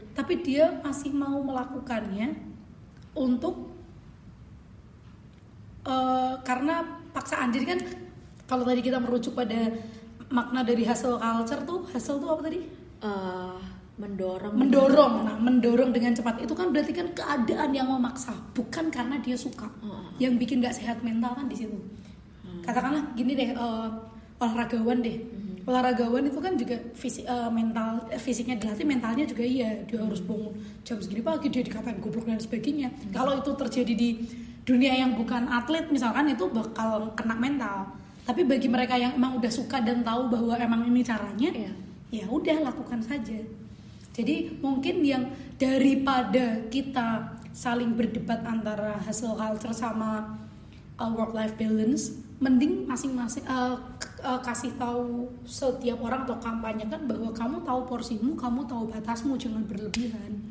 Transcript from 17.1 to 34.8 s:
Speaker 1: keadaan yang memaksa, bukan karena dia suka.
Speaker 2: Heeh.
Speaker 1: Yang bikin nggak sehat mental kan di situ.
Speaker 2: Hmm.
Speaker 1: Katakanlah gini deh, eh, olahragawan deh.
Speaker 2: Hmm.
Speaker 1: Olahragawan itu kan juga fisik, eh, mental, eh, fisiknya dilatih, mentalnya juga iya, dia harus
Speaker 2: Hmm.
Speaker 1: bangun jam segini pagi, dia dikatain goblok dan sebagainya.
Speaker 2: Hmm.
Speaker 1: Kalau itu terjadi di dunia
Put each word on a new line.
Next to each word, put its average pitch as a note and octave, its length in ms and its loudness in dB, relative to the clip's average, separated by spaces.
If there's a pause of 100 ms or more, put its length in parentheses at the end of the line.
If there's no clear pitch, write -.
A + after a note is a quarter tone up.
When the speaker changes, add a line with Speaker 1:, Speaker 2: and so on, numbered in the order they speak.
Speaker 1:
keadaan C#4+ 600 0
yang C4+ 160 0
memaksa, B3 460 0 (200)
bukan D#4+ 360 -2
karena B3+ 300 -2
dia B3 160 -2
suka. A#3+ 340 -6 (100)
Speaker 2:
Heeh. G3+ 260 -10 (160)
Speaker 1:
Yang B3+ 180 4
bikin B3 200 2
nggak A#3+ 160 2
sehat - 260 -4
mental A#3 340 0
kan C#4 120 -4
di A3 100 -4
situ. G#3+ 200 -6 (640)
Speaker 2:
Hmm. F3 180 -10
Speaker 1:
Katakanlah B3 540 0
gini A#3+ 200 0
deh, B3+ 160 0
eh, A3+ 380 -4 (480)
olahragawan A#3 640 2
deh. A3+ 180 0
Speaker 2:
Hmm. - 460 -10
Speaker 1:
Olahragawan B3 600 4
itu C#4+ 140 0
kan F#4 160 0
juga A#3+ 220 0 (160)
fisik, - 320 -6
eh, A#3+ 240 -2
mental, A3+ 580 0
eh, C4 140 -4
fisiknya A#3+ 340 -2
dilatih, G#3+ 300 -2
mentalnya B3+ 400 2
juga A#3 180 -2
iya, A#3 400 0
dia A#3 160 -4
harus F#3 220 0
Speaker 2:
Hmm. - 80 -6
Speaker 1:
bangun G#3+ 240 -4 (300)
jam A#3 160 -6
segini G3+ 240 -4
pagi, D#4 260 0
dia B3 140 2
dikatain A3 360 -6
goblok A3+ 260 -4
dan A3+ 140 0
sebagainya. C4 540 -2
Speaker 2:
Hmm. - 180 -10
Speaker 1:
Kalau C4 240 2
itu C#4 160 -2
terjadi A#3+ 420 0
di A#3 180 4 (520)
dunia B3+ 320 6